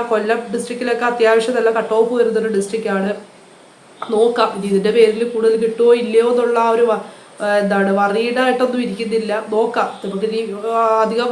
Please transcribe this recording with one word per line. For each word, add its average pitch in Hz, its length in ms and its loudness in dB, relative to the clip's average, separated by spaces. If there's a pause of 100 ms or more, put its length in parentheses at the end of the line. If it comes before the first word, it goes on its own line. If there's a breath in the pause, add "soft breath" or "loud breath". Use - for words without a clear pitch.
(120)
കൊല്ലം 220 280 0 (140)
ഡിസ്ട്രിക്റ്റിലൊക്കെ 240 560 -4
അത്യാവശ്യം 226 480 2
നല്ല 226 200 2
കട്ട് 220 200 -2
ഓഫ് 233 220 2
വരുന്നൊരു 220 360 0
ഡിസ്ട്രിക്റ്റാണ്. 196 560 -2 (1000)
നോക്കാം, 233 440 2
ഇനി 196 140 -6
ഇതിൻ്റെ 196 260 2
പേരിൽ 220 260 4 (100)
കൂടുതൽ 220 300 2
കിട്ടുമോ 226 280 2 (100)
ഇല്ലയോ 220 320 2
എന്നുള്ള 240 240 2 (100)
ആ 226 80 2
ഒരു 240 160 4
വ-, 202 100 -2 (440 loud breath)
ഏഹ്, 208 180 2
എന്താണ്, 196 260 0 (100)
worried-ായിട്ടൊന്നും 247 840 0
ഇരിക്കുന്നില്ല. 208 460 -4 (240)
നോക്കാം, 226 340 0 (140)
നമുക്കിനി, 220 360 -4 (380)
ആ, 226 60 2 (220)
അധികം 233 260 -2